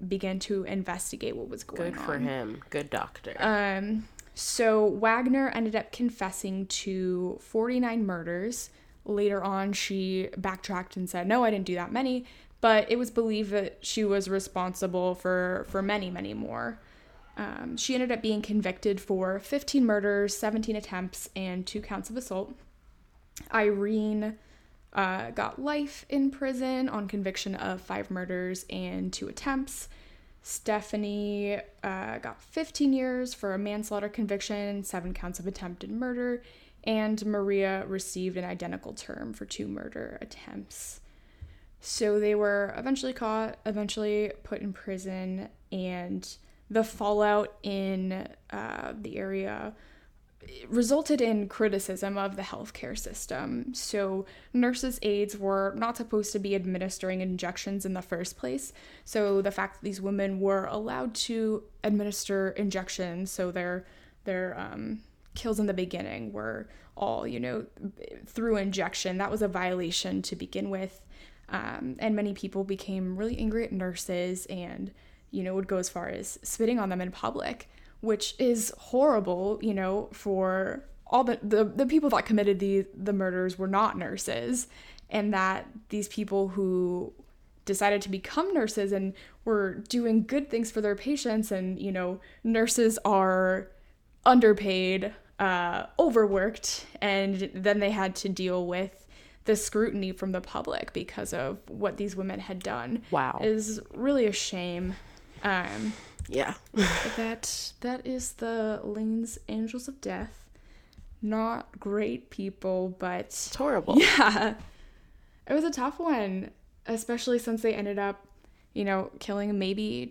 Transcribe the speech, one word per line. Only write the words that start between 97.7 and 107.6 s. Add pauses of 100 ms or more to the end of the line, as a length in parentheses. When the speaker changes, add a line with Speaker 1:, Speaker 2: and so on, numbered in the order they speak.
Speaker 1:
they
had
to
deal
with (400)
the
scrutiny
from
the
public
because
of
what
these
women
had
done
Speaker 2:
Wow.
Speaker 1:
is (140)
really
a
shame. (480)
Um, (340)
Speaker 2:
Yeah. (100)
<laughs> (440)
Speaker 1:
that,